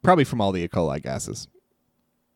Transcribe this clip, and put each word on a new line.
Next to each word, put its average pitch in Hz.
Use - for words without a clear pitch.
Probably 175
from 123
all 98
the 92
E. 85
coli 78
gases. -